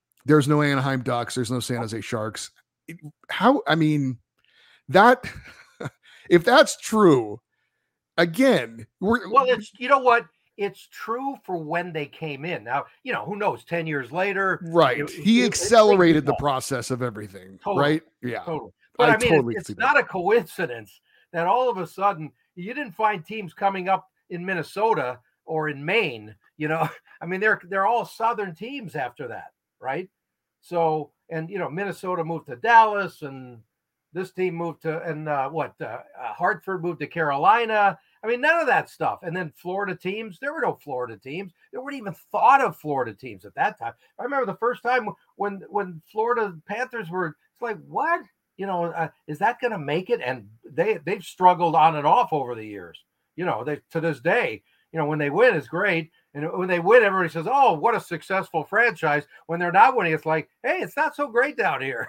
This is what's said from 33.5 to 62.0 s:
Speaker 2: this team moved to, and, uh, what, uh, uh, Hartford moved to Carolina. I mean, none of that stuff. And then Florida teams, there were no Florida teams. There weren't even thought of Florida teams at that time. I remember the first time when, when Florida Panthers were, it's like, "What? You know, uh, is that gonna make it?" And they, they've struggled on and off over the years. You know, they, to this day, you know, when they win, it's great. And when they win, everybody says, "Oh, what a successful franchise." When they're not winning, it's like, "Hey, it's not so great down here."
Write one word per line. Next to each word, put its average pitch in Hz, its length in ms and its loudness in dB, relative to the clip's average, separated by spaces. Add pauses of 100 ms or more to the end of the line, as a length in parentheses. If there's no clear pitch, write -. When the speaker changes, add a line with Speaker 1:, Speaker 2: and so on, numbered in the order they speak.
Speaker 2:
this 180 180 -8
team 185 240 -2
moved 165 280 -6
to, 160 180 -4
and, 156 260 -6
uh, 139 220 -2
what, 147 320 -4
uh, 151 40 -8 (340)
uh, 117 140 -10
Hartford 185 480 -2
moved 170 200 -6
to 143 60 -6
Carolina. 196 920 2 (260)
I 214 40 -10
mean, 240 140 -2
none 320 180 4
of 311 80 -2
that 175 220 2
stuff. 120 320 -4
And 170 140 -6
then 170 200 -6
Florida 185 400 -6
teams, 202 440 -10
there 285 140 -6
were 320 80 -8
no 190 140 -2
Florida 123 420 -8
teams. 160 340 -12 (200)
There 254 100 -10
weren't 277 160 -10
even 202 180 -10 (160)
thought 240 300 6
of 208 160 -2
Florida 131 360 -4
teams 104 320 -18
at 98 100 -20
that 185 220 -2
time. 117 160 -10 (260)
I 202 40 -10
remember 269 280 -4
the 170 60 -12
first 240 260 -4
time 240 260 -2 (260)
when, 196 340 -6
when 180 320 -6 (100)
Florida 220 440 -2 (120)
Panthers 226 420 -8
were, 180 180 -4 (260)
it's - 80 -20
like, 226 160 -8 (100)
"What? 233 340 -2 (360)
You 190 80 -8
know, 175 200 -2
uh, 160 240 -4 (180)
is 151 120 -8
that 208 220 0
gonna 233 160 -2
make 156 320 -4
it?" 240 120 0
And 123 280 -6 (140)
they, 185 420 -2
they've 190 180 -6
struggled 175 520 4
on 156 220 6
and 147 100 -2
off 214 260 4
over 127 220 -4
the 110 100 -12
years. 95 380 -14 (320)
You 175 100 -6
know, 117 180 -2
they, 143 160 -6 (120)
to 165 100 -4
this 151 200 -2
day, 160 420 0 (280)
you 160 60 -12
know, 156 80 0
when 151 140 -2
they 147 100 -2
win, 214 260 4
it's 131 120 -6
great. 170 420 -2 (240)
And 147 200 -8
when 185 140 -4
they 180 120 0
win, 220 240 8
everybody 190 260 0
says, 165 220 -6
"Oh, 262 240 4
what 214 200 2
a - 40 -2
successful 165 640 -6
franchise." 165 640 0 (200)
When 170 140 -6
they're 175 120 -2
not 214 240 6
winning, 175 180 0
it's 156 120 -4
like, 160 240 -2 (140)
"Hey, 320 160 -2
it's 214 180 -10
not 294 180 -2
so 285 120 -4
great 240 300 -2
down 160 240 -2
here." 123 280 -6